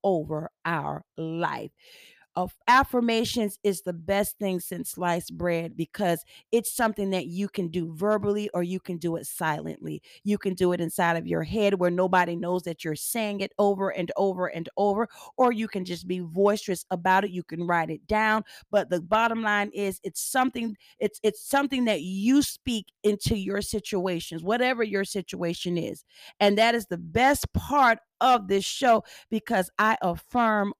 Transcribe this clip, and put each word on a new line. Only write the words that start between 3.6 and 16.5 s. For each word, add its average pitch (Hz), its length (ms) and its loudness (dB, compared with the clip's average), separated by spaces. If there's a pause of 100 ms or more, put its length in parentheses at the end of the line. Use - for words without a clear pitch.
is 196 180 2
the 180 100 -4
best 196 460 -2
thing 185 220 0
since 175 320 -8
sliced 175 440 -2
bread 170 400 -2
because 170 480 -2 (280)
it's 226 200 2
something 214 380 0
that 185 160 -2
you 185 220 -4
can 180 200 -4
do 165 240 -4
verbally 208 600 0
or 175 80 0
you 180 160 -4
can 180 200 -8
do 165 180 -4
it - 100 -10
silently. 156 760 -6 (220)
You 208 160 0
can 190 160 -2
do 180 180 2
it 180 80 -2
inside 170 360 0
of 165 100 -6
your 170 160 -2
head 196 320 2
where 180 160 2
nobody 180 460 2
knows 175 260 -2
that 170 220 -10
you're 156 100 -2
saying 208 460 -4
it 190 180 -6
over 196 320 2
and 170 260 -6
over 185 300 0
and 165 300 -8
over, 202 320 0 (280)
or 180 140 6
you 220 160 -2
can 185 180 -6
just 175 220 -8
be 180 140 -4
boisterous 190 720 0